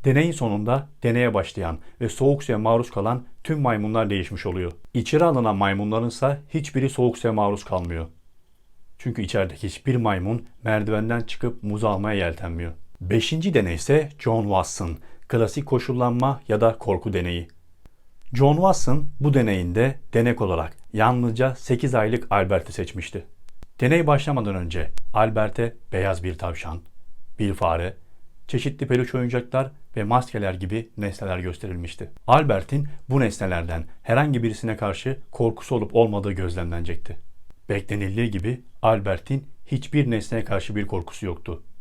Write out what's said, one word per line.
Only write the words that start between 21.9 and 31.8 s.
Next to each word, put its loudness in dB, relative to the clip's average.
aylık 2
Albert'i 2
seçmişti. -8
Deney 4
başlamadan 2
önce 0
Albert'e 2
beyaz 0
bir -4
tavşan, -6
bir 0
fare, 0
çeşitli -2
peluş 2
oyuncaklar -2
ve -2
maskeler 0
gibi -4
nesneler -4
gösterilmişti. -8